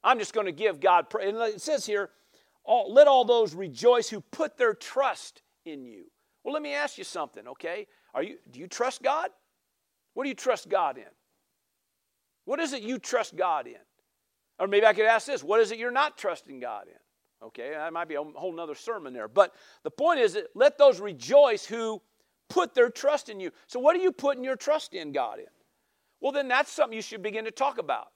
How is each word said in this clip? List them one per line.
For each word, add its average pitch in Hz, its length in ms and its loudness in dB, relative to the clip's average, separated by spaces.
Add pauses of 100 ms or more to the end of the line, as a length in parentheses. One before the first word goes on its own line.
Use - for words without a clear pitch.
I'm 240 160 4
just 196 120 -8
gonna 196 200 -2
give 175 260 -2
God 175 320 4
praise. 202 200 -4
And 220 80 -6
it 214 220 -4
says 285 240 -4
here, 202 260 -4 (520)
all, 208 300 0
"Let 285 160 10
all 262 160 6
those 220 300 2
rejoice 196 540 2
who 214 120 -10
put - 360 -8
their 226 180 2
trust - 680 -6 (220)
in 143 200 -14
you." 104 280 -20 (300)
Well, 277 120 -6
let 302 80 -4
me 294 100 -8
ask 285 240 -4
you 185 80 -12
something, 131 440 -10
okay? 170 380 -10 (280)
Are 139 80 -4
you, 196 160 -10 (120)
do 123 100 -20
you 180 60 -14
trust 247 360 -6
God? 285 280 -2 (840)
What 240 80 -8
do 277 80 -4
you 226 40 -8
trust 220 360 -4
God 165 260 0
in? 117 140 -20 (1400)
What 285 140 -4
is 302 120 -4
it 247 100 -10
you 233 160 -6
trust - 380 -4
God 160 300 -2
in? 120 140 -18 (800)
Or 185 80 -2
maybe 202 200 4
I 214 80 6
could 214 100 2
ask 226 220 4
this, 196 180 -6
what 214 160 4
is 208 100 4
it 226 80 -8
you're 240 120 -4
not 285 260 0
trusting 143 440 -8
God 104 280 -10
in? - 580 -20
Okay, 120 240 -12
that 156 220 -8
might 170 160 -8
be 151 80 -8
a 147 60 -4
whole 160 300 -10
nother 165 220 -10
sermon 170 380 -10
there. 110 160 -10
But 175 260 2 (280)
the 156 80 -6
point 311 300 0
is 202 140 4
that 196 200 -8
let 262 240 4
those 254 220 6
rejoice 208 640 4
who 220 380 -6 (460)
put - 260 -2
their 247 160 4
trust 277 380 -2
in 202 120 -14
you. 180 100 -8 (160)
So - 140 -8
what 311 160 4
are 359 40 0
you 370 120 2
putting 269 320 -2
your 262 120 -4
trust - 380 -4
in 156 180 -10
God 120 260 -4
in? 101 80 -16 (760)
Well, 269 120 -2
then 277 160 -2
that's 262 220 2
something 233 260 4
you 220 60 -6
should 214 200 -12
begin 214 240 -6
to 220 40 -8
talk 262 280 -2
about. 139 380 -6